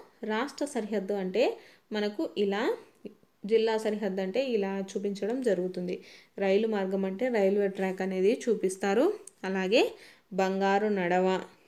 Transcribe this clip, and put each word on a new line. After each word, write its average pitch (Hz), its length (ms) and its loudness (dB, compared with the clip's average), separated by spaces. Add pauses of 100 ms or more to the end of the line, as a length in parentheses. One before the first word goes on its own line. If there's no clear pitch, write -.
(240)
రాష్ట్ర 226 420 -2
సరిహద్దు 208 480 -2
అంటే 202 460 0 (320)
మనకు 208 460 -2
ఇలా 208 400 0 (680)
జిల్లా 220 320 2
సరిహద్దు 214 440 -2
అంటే 196 240 -2
ఇలా 196 340 0
చూపించడం 202 640 -4
జరుగుతుంది. 180 640 -2 (340)
రైలు 196 300 2
మార్గం 196 380 0
అంటే 190 220 -2
రైల్వే 202 400 2
ట్రాక్ 190 340 -4
అనేది 190 480 2
చూపిస్తారు. 202 640 2 (300)
అలాగే 190 520 2 (380)
బంగారు 196 540 2
నడవ, 185 540 2 (260)